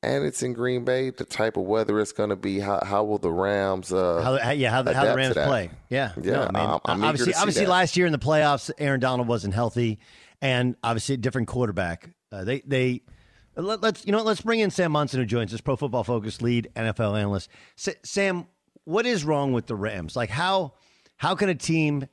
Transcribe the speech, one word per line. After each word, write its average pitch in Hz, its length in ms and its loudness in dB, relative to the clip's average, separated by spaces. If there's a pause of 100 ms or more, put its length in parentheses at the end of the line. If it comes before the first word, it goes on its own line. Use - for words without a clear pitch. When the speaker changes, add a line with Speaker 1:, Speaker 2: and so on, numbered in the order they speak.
Speaker 1:
And 139 220 0
it's 135 160 -6
in 123 100 -2
Green 123 320 -2
Bay, 127 240 0
the 131 160 -8
type - 320 -2
of 92 80 -2
weather 107 340 0
it's 107 140 0
gonna 104 240 -2
be. 98 240 -2
How, 98 240 0
how 101 200 0
will 104 140 0
the 90 140 0
Rams, 95 600 0
uh, 90 300 2
Speaker 2:
How, 131 160 2
how, 120 120 0
yeah, 139 200 0
how 127 120 2
the, 117 120 2
how 95 100 2
the 110 80 4
Speaker 1:
adapt 123 40 2
to 131 60 2
Speaker 2:
Rams 131 120 2
Speaker 1:
that? 71 140 2
Speaker 2:
play. 104 220 0 (180)
Yeah. 127 320 -2
Speaker 1:
Yeah, 92 120 0
Speaker 2:
No, 127 100 0
I - 20 0
mean, - 100 -2
Speaker 1:
I'm, 80 300 0
I'm 87 140 0
eager 104 80 2
Speaker 2:
obviously, 151 260 2
Speaker 1:
to - 40 0
see 165 40 2
Speaker 2:
obviously 202 240 2
Speaker 1:
that. 185 60 2
Speaker 2:
last 180 260 2
year 180 100 4
in 165 60 0
the 147 60 0
playoffs, 147 600 2
Aaron 139 220 0
Donald 127 260 0
wasn't 101 280 0
healthy, 113 440 0 (440)
and 123 400 2
obviously 117 320 -2
a 131 40 -4
different 120 300 -2
quarterback. 98 600 -4 (200)
Uh, 98 140 -10
they, 131 220 -4
they, 127 360 0 (540)
let, 196 260 -4
let's, 220 220 0
you 202 80 0
know 208 60 4
what, 220 80 0
let's 220 160 0
bring 226 180 2
in 208 100 2
Sam 170 220 2
Monson, 147 280 0
who 123 60 0
joins 110 280 0
us, 113 80 -8
Pro 135 140 0
Football 120 280 -2
Focus 110 380 -4
lead 120 340 0
N 113 100 -2
F 110 140 -2
L 104 160 0
analyst. 101 320 -2 (280)
Sa-, - 160 -6 (100)
Sam, 190 440 -2 (380)
what 208 220 0
is 214 180 0
wrong 143 300 2
with 117 120 0
the 117 100 -6
Rams? 95 400 -4
Like, 120 120 -2
how, 170 460 0 (420)
how 175 180 0
can 196 140 0
a 180 60 2
team 147 580 0